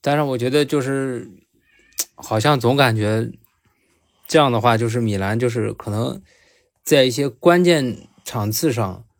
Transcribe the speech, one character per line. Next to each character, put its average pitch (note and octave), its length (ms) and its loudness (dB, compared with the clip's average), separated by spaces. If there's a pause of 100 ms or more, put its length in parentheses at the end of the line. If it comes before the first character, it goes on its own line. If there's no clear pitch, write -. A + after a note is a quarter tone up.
但 C#3+ 160 0
是 D3+ 60 0
我 C3 160 -2
觉 A#2+ 100 -2
得 D3 160 2
就 C#3+ 160 -2
是 C3 480 -4 (840)
好 - 240 -4
像 C#3+ 220 2
总 A#2+ 160 2
感 C3 180 2
觉 A2 340 -2 (1000)
这 D#3+ 100 4
样 C#3 140 4
的 A2+ 80 0
话， A#2 160 2
就 A#2 120 0
是 A#2 120 -4
米 G#2+ 160 -2
兰 G2 200 -2
就 B2 120 0
是 A2 240 -4
可 - 180 -12
能 A#2 320 -4 (640)
在 C#3 200 4
一 C3 60 0
些 C#3+ 200 -4
关 F3 340 4
键 C#3+ 320 2 (300)
场 G#2+ 260 -4
次 D3+ 180 -2
上 G2+ 340 -6 (160)